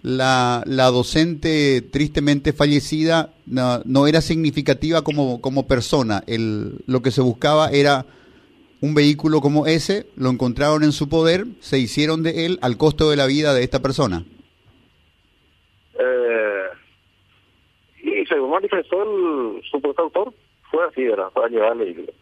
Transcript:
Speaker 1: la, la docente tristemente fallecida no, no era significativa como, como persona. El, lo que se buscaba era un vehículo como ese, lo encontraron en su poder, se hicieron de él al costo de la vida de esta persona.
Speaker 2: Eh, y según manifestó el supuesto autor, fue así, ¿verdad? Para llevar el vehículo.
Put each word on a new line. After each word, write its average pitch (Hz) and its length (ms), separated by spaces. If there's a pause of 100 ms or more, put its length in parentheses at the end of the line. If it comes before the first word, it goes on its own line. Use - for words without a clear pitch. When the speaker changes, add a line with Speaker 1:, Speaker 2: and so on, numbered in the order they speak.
Speaker 1:
la, 127 640
la 131 240
docente 147 920
tristemente 147 680
fallecida 156 800 (140)
no, 127 380
no 139 220
era 156 160
significativa 156 800
como, 139 380
como 135 260
persona. 120 600
El, 107 600
lo 127 140
que 127 100
se 131 100
buscaba 147 500
era 143 360 (760)
un 151 140
vehículo 147 480
como 143 240
ese, 180 400 (100)
lo 131 140
encontraron 131 540
en 151 80
su 147 180
poder, 165 340 (160)
se - 180
hicieron 151 440
de 165 240
él 180 160
al 123 160
costo 151 320
de 147 60
la 139 100
vida 147 260
de 123 100
esta 127 200
persona. 123 420 (1700)
Speaker 2:
Eh, 117 640 (1400)
y 392 220
según 143 280
manifestó 190 500
el 160 680
supuesto 139 340
autor, 139 280 (380)
fue 160 180
así, 131 160
¿verdad? 98 300
Para 117 140
llevar 113 240
el 117 80
vehículo. 87 420